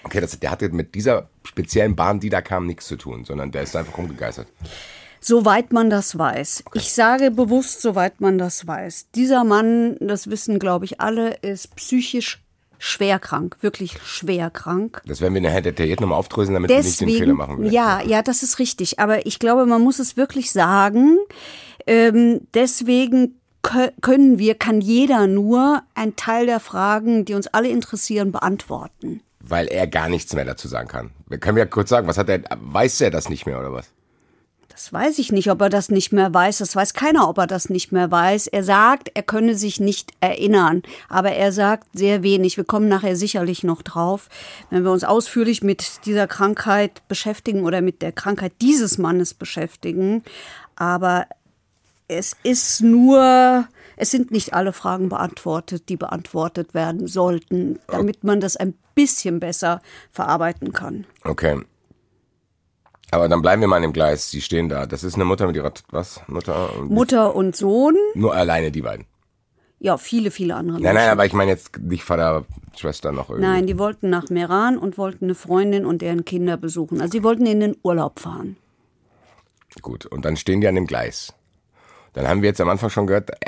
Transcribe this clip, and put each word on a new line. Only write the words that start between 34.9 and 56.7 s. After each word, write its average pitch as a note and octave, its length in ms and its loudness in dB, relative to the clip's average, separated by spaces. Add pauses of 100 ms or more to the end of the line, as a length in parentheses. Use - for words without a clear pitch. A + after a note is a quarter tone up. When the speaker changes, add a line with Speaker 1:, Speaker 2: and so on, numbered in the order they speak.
Speaker 2:
weiß D4 240 -2
ich C4 120 -4
nicht, G3 200 2
ob F#3 100 0
er G3 80 4
das G3 220 0
nicht G3 200 0
mehr F#3+ 220 2
weiß. F#3 260 2
Das F#3+ 160 -6
weiß G3 200 0
keiner, D4+ 340 4
ob - 80 -4
er F3+ 100 2
das F3+ 220 -6
nicht F#3 240 -4
mehr F3+ 180 0
weiß. F#3 360 2
Er G3 180 -2
sagt, G#3+ 480 4
er G#3 100 -4
könne A3 320 0
sich G3+ 240 -4
nicht G3+ 420 -2
erinnern. F#3 600 4 (280)
Aber F#3 220 2
er G3 200 2
sagt G#3 400 0
sehr G3 300 0
wenig. F#3+ 340 2
Wir F#3+ 80 -4
kommen G#3+ 240 2
nachher F#3+ 260 2
sicherlich F3+ 480 -2
noch E3+ 200 -2
drauf, F3 480 -4 (400)
wenn F3+ 140 2
wir F#3 60 2
uns F3+ 140 0
ausführlich A3+ 580 0
mit - 440 -4
dieser G#3 200 0
Krankheit G3+ 800 0
beschäftigen G3+ 560 -4
oder F3 180 0
mit F#3 180 -2
der D#3+ 120 -6
Krankheit G3 400 -6 (100)
dieses B3+ 340 2
Mannes F3 380 0
beschäftigen. F3+ 880 -4 (540)
Aber F3+ 500 0 (800)
es F3 340 -4
ist - 380 0
nur, B3+ 840 8 (300)
es - 140 -2
sind B3 200 0
nicht A3 240 -2
alle F#3 180 0
Fragen F#3 380 -4
beantwortet, E3+ 800 -6
die F3+ 60 -4
beantwortet E3+ 760 -6